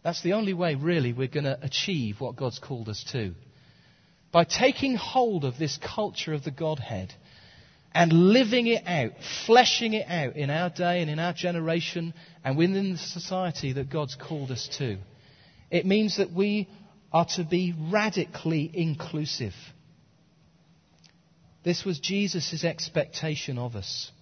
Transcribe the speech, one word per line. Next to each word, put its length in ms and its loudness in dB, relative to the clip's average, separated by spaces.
That's 200 -4
the 100 0
only 220 0
way, 200 0
really, 380 0
we're 160 -2
gonna 320 -2
achieve 600 -2
what 160 -6
God's 220 -4
called 300 -10
us 240 -8
to. 220 -4
By 120 8
taking 520 2
hold 480 0
of 140 -2
this 180 -2
culture 560 -6
of 100 -4
the 80 -6
Godhead 640 -6
and 400 8
living 340 6
it 200 2
out, 260 0
fleshing 460 6
it 160 -2
out 280 -2
in 120 -2
our 220 0
day 320 0
and 80 -2
in 80 -2
our 160 -2
generation 800 -2
and 140 0
within 360 2
the 60 -4
society 760 -4
that 180 -4
God's 240 -4
called 360 -8
us 180 -6
to. 180 -2
It 140 2
means 320 2
that 160 0
we 360 0
are 140 4
to 80 -2
be 340 0
radically 960 0
inclusive. 840 -2
This 220 0
was 140 -2
Jesus' 640 -2
expectation 960 -4
of 180 -6
us. 340 -8